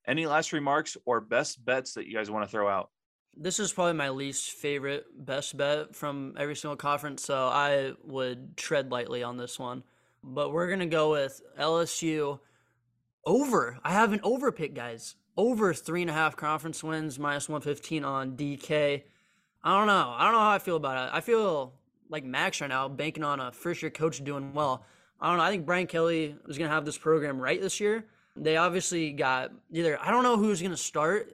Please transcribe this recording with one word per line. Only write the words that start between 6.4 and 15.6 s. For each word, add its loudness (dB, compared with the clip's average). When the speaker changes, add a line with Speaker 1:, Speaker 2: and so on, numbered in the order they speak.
Speaker 2:
single -8
conference, -2
so 0
I 2
would -6
tread 0
lightly -4
on -6
this -10
one. -8
But -4
we're 0
gonna 0
go 4
with 0
L 2
S -2
U 0
over. 4
I 0
have 6
an 0
over 2
pick, -6
guys. -10
Over 4